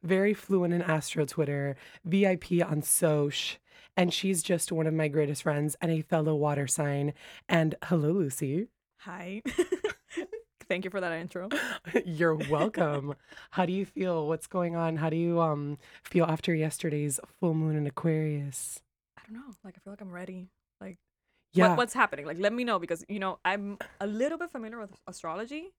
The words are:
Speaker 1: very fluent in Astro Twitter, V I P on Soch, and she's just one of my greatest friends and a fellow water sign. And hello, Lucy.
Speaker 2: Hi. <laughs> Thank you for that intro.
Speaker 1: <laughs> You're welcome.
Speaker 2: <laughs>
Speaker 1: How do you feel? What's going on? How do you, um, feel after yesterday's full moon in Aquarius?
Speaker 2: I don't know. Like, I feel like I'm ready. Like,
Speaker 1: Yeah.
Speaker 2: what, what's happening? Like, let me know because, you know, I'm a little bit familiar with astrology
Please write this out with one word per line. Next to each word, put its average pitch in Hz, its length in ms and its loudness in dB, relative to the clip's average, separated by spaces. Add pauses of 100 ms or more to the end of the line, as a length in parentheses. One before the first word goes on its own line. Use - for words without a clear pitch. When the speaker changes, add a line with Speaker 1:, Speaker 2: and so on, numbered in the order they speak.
Speaker 1:
very 190 300 4
fluent 180 400 2
in 175 80 2
Astro 156 440 0
Twitter, 143 500 -2 (300)
V 196 220 4
I 185 100 4
P 170 240 0
on 156 200 0
Soch, 147 760 2 (400)
and 175 160 4
she's 190 280 0
just - 300 0
one 160 160 0
of 156 60 0
my 156 160 2
greatest 147 340 0
friends 147 380 0
and 165 100 2
a 160 100 2
fellow 156 340 2
water 147 320 2
sign. 143 460 0 (360)
And 160 340 4
hello, 156 280 2
Lucy. 156 560 -2 (340)
Speaker 2:
Hi. 185 400 -12 (600)
<laughs> - 680 -14
Thank 190 160 -2
you 185 60 -6
for 196 100 -4
that 175 100 -4
intro. 175 380 -8 (280)
Speaker 1:
<laughs> - 280 0
You're 165 300 2
welcome. 147 800 0 (180)
Speaker 2:
<laughs> - 180 -20
Speaker 1:
How 185 140 2
do 175 80 0
you 196 120 0
feel? 175 420 -2
What's 160 200 -2
going 175 300 -2
on? 165 200 0
How 160 120 0
do 160 80 0
you, 170 240 2
um, 147 360 0 (280)
feel 170 200 4
after 160 300 2
yesterday's 151 640 -2 (200)
full 170 140 2
moon 156 220 2
in 151 120 0
Aquarius? 151 960 -2 (360)
Speaker 2:
I - 40 -20 (100)
don't 220 100 -14
know. 269 120 -18 (100)
Like, 190 140 -18
I - 20 -20
feel 196 140 -18
like 208 80 -20
I'm 190 100 -14
ready. 185 380 -12 (320)
Like, 196 160 -14 (560)
Speaker 1:
Yeah. 185 160 8
Speaker 2:
what, 170 80 6
what's 240 160 2
happening? 196 320 0
Like, 156 140 -6
let 202 120 4
me 240 140 -2
know 220 140 0
because, 165 280 -4
you 208 120 -6
know, 190 260 -4
I'm 202 320 -2 (240)
a 202 60 -4
little 254 300 -2
bit 339 140 -8
familiar 226 260 -12
with 208 140 -14 (160)
astrology 240 720 -10